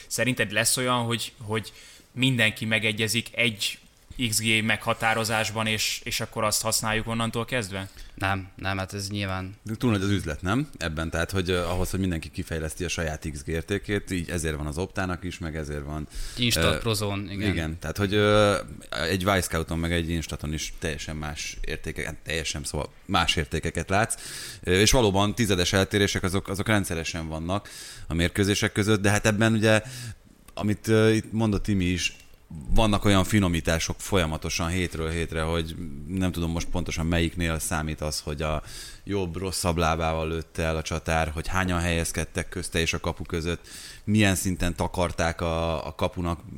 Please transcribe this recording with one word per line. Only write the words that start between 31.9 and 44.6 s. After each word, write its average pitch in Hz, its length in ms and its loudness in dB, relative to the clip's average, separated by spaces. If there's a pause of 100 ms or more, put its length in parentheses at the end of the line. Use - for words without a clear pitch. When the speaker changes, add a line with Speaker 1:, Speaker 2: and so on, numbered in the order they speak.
Speaker 3:
vannak 107 300 6
olyan 98 200 6
finomítások 85 760 2
folyamatosan 82 680 0
hétről 82 420 -2
hétre, 82 320 -2
hogy 82 340 -2 (320)
nem 92 240 0
tudom 85 180 0
most 85 180 -2
pontosan 85 380 0
melyiknél 85 520 0
számít 78 420 -2
az, 76 200 -4
hogy 73 220 -6
a 76 200 -2 (420)
jobb, 95 320 -2
rosszabb 90 400 0
lábával 80 520 2
lőtte 82 340 -4
el 80 140 0
a 80 60 -2
csatár, 80 460 0
hogy 76 200 -6
hányan 92 320 0
helyezkedtek 82 680 -2
közte 90 300 -4
és 82 140 2
a 82 80 -2
kapu 85 240 -4
között, 82 440 -4 (360)
milyen 104 300 6
szinten 87 400 0